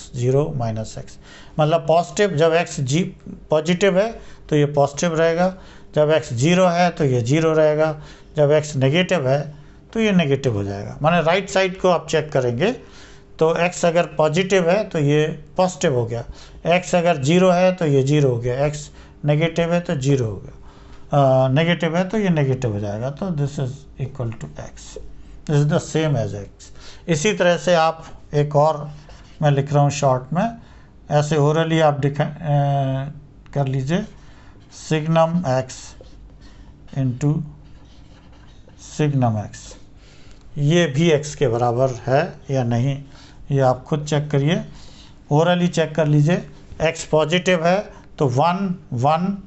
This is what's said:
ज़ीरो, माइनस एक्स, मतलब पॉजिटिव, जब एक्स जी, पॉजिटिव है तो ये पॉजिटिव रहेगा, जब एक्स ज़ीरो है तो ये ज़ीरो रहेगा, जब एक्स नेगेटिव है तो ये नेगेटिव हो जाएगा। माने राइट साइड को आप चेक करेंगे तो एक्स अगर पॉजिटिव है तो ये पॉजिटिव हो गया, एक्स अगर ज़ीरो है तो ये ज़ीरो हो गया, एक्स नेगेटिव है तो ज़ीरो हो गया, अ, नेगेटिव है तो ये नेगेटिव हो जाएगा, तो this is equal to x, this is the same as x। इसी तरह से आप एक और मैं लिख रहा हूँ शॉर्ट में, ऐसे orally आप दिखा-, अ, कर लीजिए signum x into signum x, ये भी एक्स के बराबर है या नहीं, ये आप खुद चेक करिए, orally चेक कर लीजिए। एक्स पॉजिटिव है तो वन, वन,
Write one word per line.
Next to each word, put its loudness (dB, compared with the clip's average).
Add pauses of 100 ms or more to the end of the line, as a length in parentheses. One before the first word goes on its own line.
(160)
ज़ीरो, 0 (100)
माइनस -6
एक्स, -16 (420)
मतलब 2
पॉजिटिव, 2
जब 4
एक्स 0
जी, 0 (480)
पॉजिटिव 2
है 2 (380)
तो 2
ये 4
पॉजिटिव 0
रहेगा, 2 (400)
जब 4
एक्स 0
ज़ीरो 4
है 4
तो -2
ये 2
ज़ीरो 2
रहेगा, 2 (440)
जब 4
एक्स 2
नेगेटिव 2
है 0 (520)
तो -2
ये 2
नेगेटिव 2
हो -2
जाएगा। -8
माने 2
राइट 0
साइड 0
को 2
आप 0
चेक -2
करेंगे 0 (680)
तो 2
एक्स -2
अगर 2 (100)
पॉजिटिव 2
है 2
तो -6
ये 2 (300)
पॉजिटिव 0
हो 0
गया, -8 (420)
एक्स 0
अगर 2
ज़ीरो 4
है 4
तो -2
ये 4
ज़ीरो 2
हो 0
गया, -2
एक्स -8 (340)
नेगेटिव 0
है 2
तो -4
ज़ीरो 0
हो -8
गया, -2
अ, 2
नेगेटिव 0
है 0
तो -2
ये 2
नेगेटिव 0
हो -4
जाएगा, -6
तो -6
this -4
is -6 (280)
equal -8
to -14 (120)
x, -18 (500)
this 2
is 4
the 2
same -2
as -4
x। -16 (380)
इसी 0
तरह 2
से 0
आप 2 (300)
एक 0
और 0 (520)
मैं 4
लिख 0
रहा 4
हूँ 2
शॉर्ट -2
में, -4 (520)
ऐसे 0
orally 2
आप 2
दिखा-, -2
अ, -2 (420)
कर -2
लीजिए -2 (720)
signum 0 (120)
x -4 (1160)
into 0 (1500)
signum 0
x, -16 (880)
ये 4
भी 2
एक्स 0
के 0
बराबर 2 (160)
है 2 (280)
या 0
नहीं, -2 (480)
ये 2
आप 2
खुद -4
चेक -2
करिए, 0 (680)
orally 2
चेक -2
कर 2
लीजिए। 4 (520)
एक्स -6
पॉजिटिव 2
है 4 (400)
तो 2
वन, 0 (180)
वन, 0 (200)